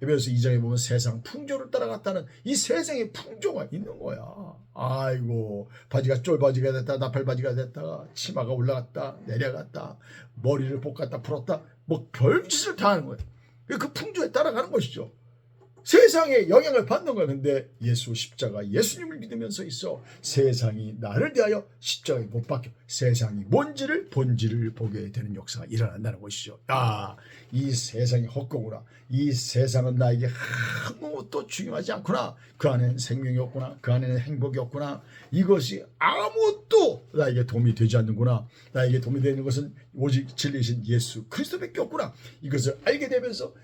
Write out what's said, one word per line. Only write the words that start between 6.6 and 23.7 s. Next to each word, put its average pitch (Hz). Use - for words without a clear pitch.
됐다, 131
나팔바지가 127
됐다, 151
치마가 127
올라갔다, 131
내려갔다, 131
머리를 131
볶았다, 123
풀었다, 147
뭐 -
별짓을 -
다 202
하는 160
거야. 131
그 285
풍조에 -
따라가는 254
것이죠. -
세상에 311
영향을 254
받는 294
거야. 180
근데 139
예수 120
십자가, 104
예수님을 311
믿으면서 220
있어 131
세상이 113
나를 113
대하여 214
십자가에 -
못 113
박혀 135
세상이 113
뭔지를, 285